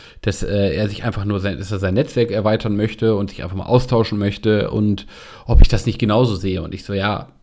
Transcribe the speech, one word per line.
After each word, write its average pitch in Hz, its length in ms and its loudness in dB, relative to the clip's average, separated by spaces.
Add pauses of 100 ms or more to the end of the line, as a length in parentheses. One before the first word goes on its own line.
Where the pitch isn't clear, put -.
(240)
dass, - 180 -4
äh, 98 320 0
er 104 160 -2
sich 104 140 -10
einfach 107 200 -4
nur 101 160 -2
sein, 92 200 -6
dass 95 120 -10
er 101 60 -4
sein 92 160 -2
Netzwerk 117 380 0
erweitern 107 440 0
möchte 110 400 0
und 98 140 -2
sich - 140 -14
einfach 90 120 -8
mal - 120 -8
austauschen 120 500 2
möchte 104 540 0
und 104 340 -2 (400)
ob 123 160 8
ich - 60 12
das 131 180 2
nicht 120 140 -2
genauso 110 360 2
sehe. 92 280 -4
Und 80 100 -12
ich 92 100 -12
so, 104 100 -10
Ja, 98 340 -2 (160)